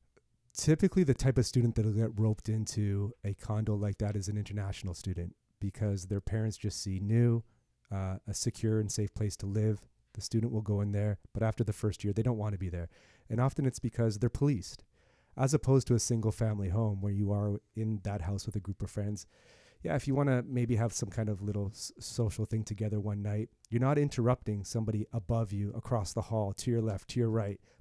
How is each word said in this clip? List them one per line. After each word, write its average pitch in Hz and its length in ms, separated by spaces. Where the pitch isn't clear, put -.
typically 180 480
the 135 100
type 131 240
of 123 80
student 117 280
that'll 110 180
get 110 260
roped 110 300
into 101 640
a 101 100
condo 107 400
like 101 240
that 104 180
is 98 120
an 104 80
international 98 580
student, 87 400
because 98 460
their 98 140
parents 110 360
just - 240
see 95 200
new, 117 420
uh, 95 360
a 101 80
secure 110 460
and 104 100
safe 104 240
place 104 220
to - 100
live. 107 400
The 110 60
student 117 320
will 110 100
go 104 180
in 101 120
there, 104 260
but 104 100
after 110 220
the 110 80
first - 300
year, 104 100
they 113 100
don't 117 160
wanna 104 200
be 92 100
there. 85 200
And 110 100
often 135 260
it's 127 120
because 113 400
they're 120 120
policed, - 540
as 135 180
opposed 135 340
to 120 60
a 113 60
single 110 320
family 104 380
home 104 300
where 101 120
you 101 180
are 101 300
in 110 260
that 101 200
house 98 240
with 107 100
a 101 40
group 98 220
of 98 80
friends. 104 360
Yeah, - 120
if 143 140
you 135 80
wanna 135 260
maybe 123 320
have 113 180
some - 160
kind 110 200
of 101 120
little 101 320
s-, - 280
social 110 440
thing 110 200
together 107 340
one 101 240
night, 104 260
you're 117 100
not 139 160
interrupting 120 680
somebody 107 480
above 113 400
you, 101 220
across 113 380
the 110 100
hall, 107 320
to - 160
your 117 120
left, 107 280
to 123 100
your 113 100
right. 104 300